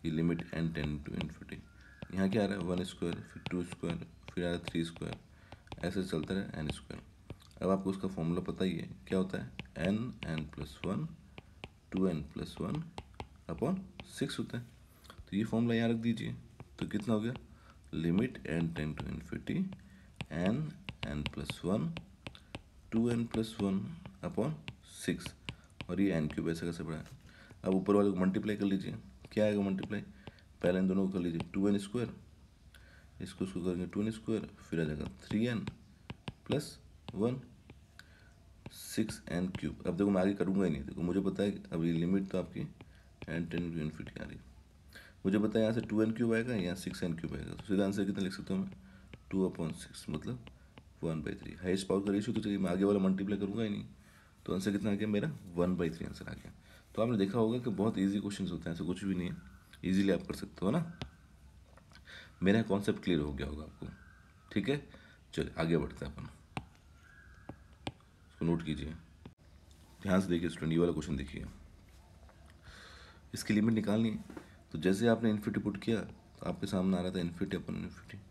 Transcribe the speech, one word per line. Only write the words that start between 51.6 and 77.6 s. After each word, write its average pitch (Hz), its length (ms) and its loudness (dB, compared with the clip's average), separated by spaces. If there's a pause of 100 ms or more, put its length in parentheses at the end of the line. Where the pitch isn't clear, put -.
पावर 98 120 4
का 98 120 0
रेशियो 104 220 2
तो 110 60 0
चाहिए, 104 180 0
मैं 92 120 2
आगे 95 140 4
वाला 101 160 8
multiply 95 380 2
करूँगा 104 240 -2
ही 107 60 0
नहीं, 104 160 -4 (640)
तो - 80 0
answer 98 180 2
कितना 101 180 2
आ 101 40 4
गया 107 140 0
मेरा, 104 220 2 (240)
one 90 220 4
by 85 140 2
three 71 160 -6
answer - 220 -10
आ - 40 -8
गया। - 200 -12 (420)
तो 107 80 2
आपने 120 160 4
देखा 98 200 4
होगा 113 200 4
कि 120 140 0
बहुत 98 260 2
easy 98 220 4
questions 98 300 -2
होते 82 180 -4
हैं, 82 60 -2
ऐसा 82 100 -4
कुछ 90 200 -2
भी 95 100 2
नहीं 87 140 0
है, - 80 -4 (480)
Easily 95 280 6
आप 82 100 2
कर - 120 -6
सकते - 300 -6
हो 98 60 4
ना। 165 220 0 (1500)
मेरा 104 220 6
concept 101 400 0
clear 85 160 4
हो 71 120 -2
गया 71 140 -4
होगा 73 180 -8
आपको, - 220 -12 (640)
ठीक 101 180 0
है। 147 140 0 (520)
चलिए 71 240 -2
आगे 82 200 4
बढ़ते - 260 -2
हैं 71 80 -8
अपन, 73 160 -12 (2000)
इसको - 160 -6
note 82 200 2
कीजिए, 76 300 -4 (1080)
ध्यान 95 180 6
से 92 80 -2
देखिए 85 200 2
student, 82 240 0
ये 82 60 6
वाला 87 140 6
question 78 240 -2
देखिए, 67 300 -6 (1900)
इसकी - 200 0
limit 110 200 6
निकालनी 107 360 4
है। - 300 -8 (320)
तो 80 60 -4
जैसे 98 300 6
आपने 113 220 6
infinity 107 300 0
पुट 98 180 -2
किया 110 220 0
तो - 460 -12
आपके 87 200 -2
सामने 92 300 2
आ 90 40 2
रहा 90 100 -2
था 92 100 -2
infinity 87 360 -2
upon 90 220 -6